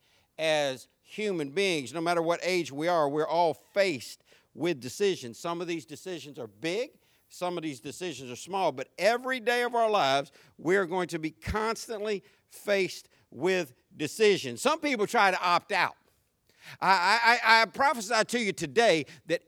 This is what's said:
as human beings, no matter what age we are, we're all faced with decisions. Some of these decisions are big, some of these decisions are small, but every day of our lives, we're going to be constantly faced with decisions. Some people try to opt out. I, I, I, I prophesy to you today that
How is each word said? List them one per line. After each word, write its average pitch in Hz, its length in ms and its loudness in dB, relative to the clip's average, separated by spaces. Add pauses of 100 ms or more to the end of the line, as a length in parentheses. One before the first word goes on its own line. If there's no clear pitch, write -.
(380)
as 151 500 0 (140)
human 185 480 -6
beings, 151 440 -2
no 165 60 -6
matter 170 220 0
what 170 200 0
age 170 300 -2
we 147 160 -4
are, 160 220 2
we're 151 180 -2
all 165 260 2 (200)
faced 185 500 -2 (300)
with 156 260 -4
decisions. 127 580 -4
Some 170 220 -6
of 175 80 -8
these 170 180 -8
decisions 147 540 -14
are 117 80 -12
big, 127 440 -6 (360)
some 175 300 -6
of 165 60 -8
these 143 180 -8
decisions 135 500 -10
are 123 60 -12
small, 180 340 -2
but 131 160 -8 (100)
every 240 440 0
day 240 220 0
of 240 120 -2
our 226 140 2
lives, 170 420 2 (260)
we're 185 280 2
going 175 240 -2
to 165 100 -6
be 156 120 -6
constantly 214 920 -4 (260)
faced - 600 -2 (220)
with 170 420 -2 (240)
decisions. 147 640 0
Some 302 180 0
people 262 260 -2
try 202 260 4
to 180 100 0
opt 175 320 0
out. 170 240 0 (840)
I, 190 460 4
I, 233 140 6 (180)
I, 226 60 8
I - 20 0
prophesy 254 600 2
to 247 140 -2
you 202 140 -2
today 165 520 2 (200)
that 165 220 -2